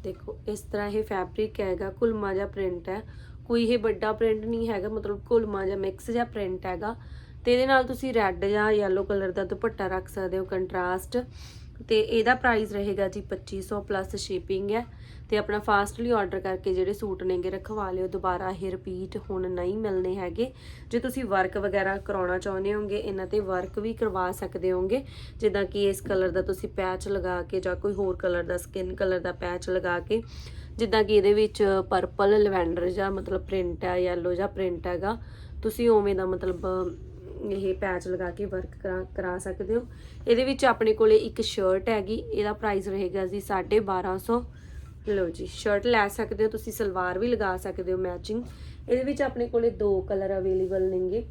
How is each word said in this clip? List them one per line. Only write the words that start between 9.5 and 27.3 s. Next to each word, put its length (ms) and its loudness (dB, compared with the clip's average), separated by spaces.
ਰੱਖ 200 -4
ਸਕਦੇ 300 -4
ਹੋ 80 -2
ਕੰਟਰਾਸਟ। 720 -2
ਤੇ 120 6
ਇਹਦਾ 360 4
ਪ੍ਰਾਈਸ 360 2
ਰਹੇਗਾ 360 0
ਜੀ 140 -6
ਪੱਚੀ 400 -8
ਸੌ 200 -4
ਪਲੱਸ 340 -2
ਸ਼ਿਪਿੰਗ 560 -2
ਹੈ। 140 0
ਤੇ 80 4
ਆਪਣਾ 220 0
ਫਾਸਟਲੀ 500 2
ਆਰਡਰ 300 2
ਕਰਕੇ 340 -2
ਜਿਹੜੇ 200 2
ਸੂਟ 300 -4
ਨੇਗੇ 260 0
ਰਖਵਾ 420 -4
ਲਿਓ, 160 -2
ਦੁਬਾਰਾ 440 -2
ਇਹ 200 -4
ਰਿਪੀਟ 460 -8
ਹੁਣ 200 -2
ਨਹੀਂ 280 -2
ਮਿਲਣੇ 380 0
ਹੈਗੇ। 360 -2
ਜੇ 100 0
ਤੁਸੀਂ 260 -4
ਵਰਕ 320 2
ਵਗੈਰਾ 400 2
ਕਰਾਉਣਾ 400 0
ਚਾਹੁੰਦੇ 360 -2
ਹੋਗੇ, 240 -2
ਇਹਨਾਂ 280 -4
'ਤੇ 140 0
ਵਰਕ 400 -2
ਵੀ 140 -2
ਕਰਵਾ 380 0
ਸਕਦੇ 400 -2
ਹੋਗੇ, 320 2
ਜਿੱਦਾਂ 280 2
ਕਿ 240 0
ਇਸ 120 -2
ਕਲਰ 280 2
ਦਾ 120 0
ਤੁਸੀਂ 280 -4
ਪੈਚ 380 -2
ਲਗਾ 360 -2